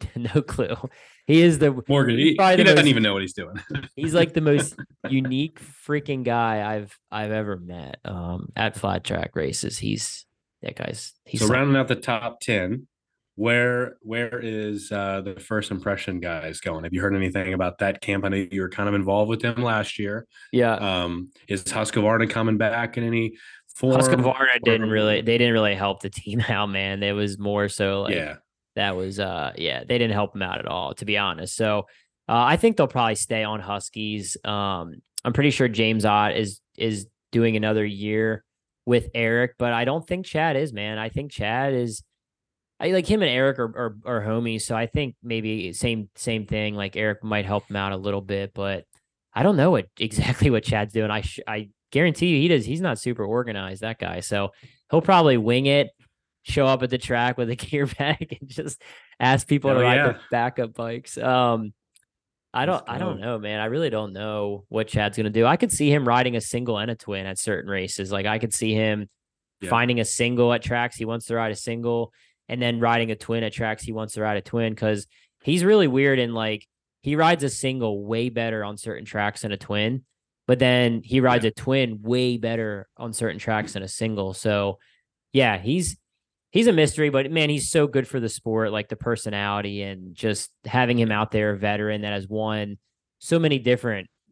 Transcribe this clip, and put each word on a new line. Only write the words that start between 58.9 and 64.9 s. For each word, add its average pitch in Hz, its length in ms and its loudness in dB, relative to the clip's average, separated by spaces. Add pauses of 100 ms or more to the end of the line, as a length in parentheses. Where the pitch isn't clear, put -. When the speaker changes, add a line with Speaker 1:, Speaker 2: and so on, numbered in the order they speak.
Speaker 1:
ask 131 300 4
people 139 220 2
to 131 40 4
Speaker 2:
Hell 123 100 4
Speaker 1:
ride 123 120 4
Speaker 2:
yeah. 143 160 4
Speaker 1:
the - 60 -8 (120)
backup 120 440 -2
bikes. 117 440 -10
Um, 120 540 2 (800)
I 123 100 0
Speaker 2:
Let's 170 200 -2
Speaker 1:
don't, - 100 -12
I - 40 -6
don't 175 180 -4
Speaker 2:
go. 92 60 -12
Speaker 1:
know, 117 160 -6
man. 107 220 -6
I 110 60 -4
really 143 240 -2
don't 107 240 -4
know 104 540 -6
what 110 200 -2
Chad's 104 280 0